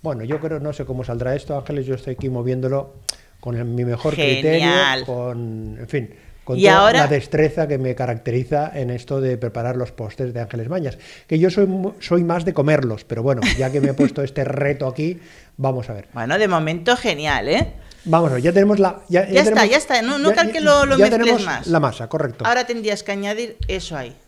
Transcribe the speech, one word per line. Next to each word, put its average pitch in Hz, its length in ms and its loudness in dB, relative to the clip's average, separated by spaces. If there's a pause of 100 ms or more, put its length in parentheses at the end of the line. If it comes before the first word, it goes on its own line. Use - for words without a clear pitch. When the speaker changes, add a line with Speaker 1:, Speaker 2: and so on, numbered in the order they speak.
Speaker 1:
Bueno, 135 200 -6
yo 143 160 -4
creo, 156 200 -6
no 147 120 -6
sé 139 140 -8
cómo 127 180 -8
saldrá 120 320 -4
esto, 143 220 -6
Ángeles, 139 300 -6
yo 131 80 -2
estoy 127 180 -8
aquí 123 160 -6
moviéndolo 127 640 -2 (480)
con 120 160 -6
el, 120 80 -4
mi 120 180 -2
mejor 123 320 -2
Speaker 2:
Genial. 139 880 2
Speaker 1:
criterio, - 40 -10
con, 117 720 -6
en 120 100 -12
fin, 123 240 -4 (300)
con - 140 -4
Speaker 2:
Y 185 40 2
Speaker 1:
toda 190 160 8
Speaker 2:
ahora 220 220 6
Speaker 1:
la 143 80 4
destreza 151 600 2
que 143 120 -2
me 127 160 -2
caracteriza 127 800 -2
en 127 160 -4
esto 123 280 -6
de 127 180 -2
preparar 117 380 -6
los 123 160 -6
postres 120 440 -8
de 120 40 -6
Ángeles 117 300 -8
Mañas. 160 280 -6 (280)
Que 160 140 0
yo 180 100 4
soy 202 160 2
mu-, 190 340 -4
soy 175 240 0
más 170 220 -2
de 185 80 -2
comerlos, 139 520 0
pero 113 180 -6
bueno, 131 180 0 (160)
ya 131 140 0
que 139 100 0
me 139 80 2
he 135 60 0
puesto - 260 0
este 139 240 -4
reto 139 420 -2
aquí, 160 320 -4 (380)
vamos 131 320 -2
a 117 40 -8
ver. 101 200 -12
Speaker 2:
Bueno, 123 240 -2
de 208 100 2
momento 170 480 0
genial, 147 540 -2
¿eh? 214 240 0 (320)
Speaker 1:
Vamos 165 260 4
a 127 40 0
ver, 123 80 0
ya 170 100 4
tenemos 202 260 4
la... 190 300 2
Ya, 180 160 4
ya 196 80 -4
Speaker 2:
Ya 269 80 8
está, 220 140 4
Speaker 1:
tenemos, 214 160 4
Speaker 2:
ya 269 60 4
está, 269 260 2
no, 277 160 -2
no 302 100 4
Speaker 1:
ya, 320 60 4
Speaker 2:
cal 330 160 2
que 320 100 -4
lo, 285 240 6
lo 269 100 2
Speaker 1:
ya 233 100 8
Speaker 2:
mezcles 226 200 2
Speaker 1:
tenemos 233 180 4
Speaker 2:
más. 151 240 -4
Speaker 1:
la 165 120 4
masa, 123 280 -2
correcto. 135 380 -4
Speaker 2:
Ahora 240 220 2
tendrías 214 360 -4
que - 80 -8
añadir 214 460 -6 (100)
eso 180 300 -6
ahí. 123 180 -12 (120)